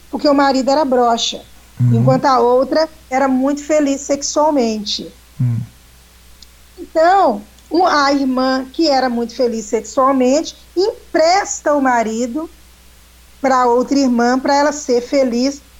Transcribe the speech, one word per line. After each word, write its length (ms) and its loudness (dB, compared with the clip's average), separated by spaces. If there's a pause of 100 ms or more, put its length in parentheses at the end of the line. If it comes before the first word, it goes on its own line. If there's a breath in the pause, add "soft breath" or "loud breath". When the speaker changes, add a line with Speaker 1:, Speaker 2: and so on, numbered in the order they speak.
(120)
Speaker 1:
porque 160 -2
o 60 4
marido 360 2
era 140 2
broxa, 580 0 (380)
Speaker 2:
Uhum. 220 2
Speaker 1:
enquanto 240 2
a 140 4
outra 480 2 (220)
era 180 0
muito 360 0
feliz 380 0
sexualmente. 1080 -2 (300)
Speaker 2:
Hum. 160 0 (1200)
Speaker 1:
Então, 640 0 (300)
um, 140 2
a 280 2
irmã, 580 -2
que 160 -2
era 220 0
muito 260 -6
feliz 300 -2
sexualmente, 880 0 (200)
empresta 1000 -2
o 80 0
marido 680 -2 (920)
pra 240 2
outra 320 2
irmã, 420 2
pra 160 0
ela 160 2
ser 300 -2
feliz 600 -2 (180)